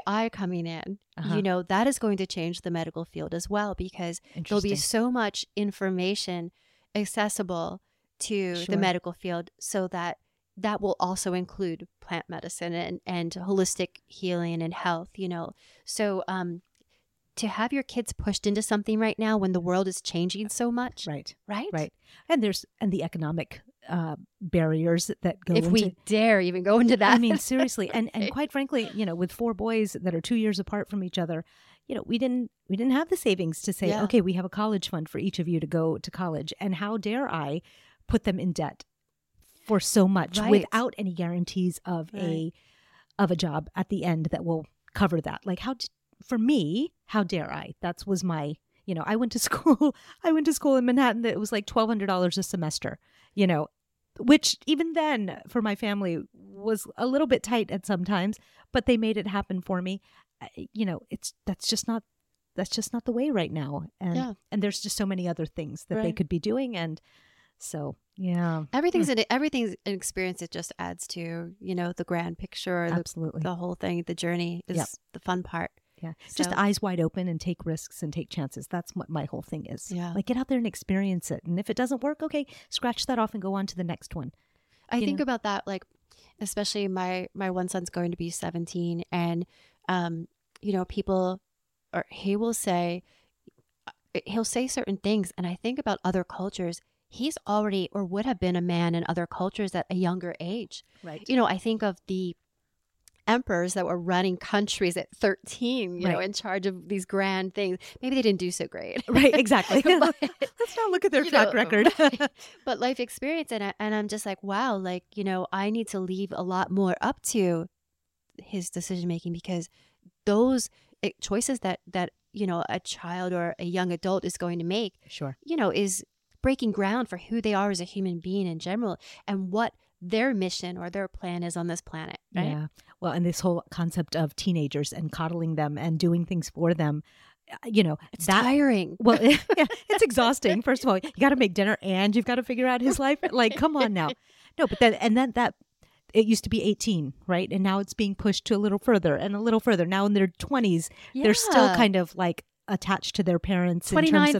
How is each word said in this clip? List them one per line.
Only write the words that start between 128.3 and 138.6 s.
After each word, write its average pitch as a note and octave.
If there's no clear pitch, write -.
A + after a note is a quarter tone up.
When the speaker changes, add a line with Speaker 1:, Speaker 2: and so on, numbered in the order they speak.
Speaker 1:
in E3
general G3
and F#3+
what A3
their A3
mission F3+
or F3
their F#3+
plan F3
is E3+
on E3+
this E3+
planet, -
right? F3
Speaker 2:
Yeah, D3+
well, E3
and F3
this F3
whole F3
concept E3+
of D#3
teenagers D3
and D#3+
coddling E3
them D3+
and D#3+
doing E3+
things E3+
for E3+
them, D3+
uh, E3
you G#3+
know, D#3
Speaker 1:
It's E3
Speaker 2:
that G3
Speaker 1:
tiring. B3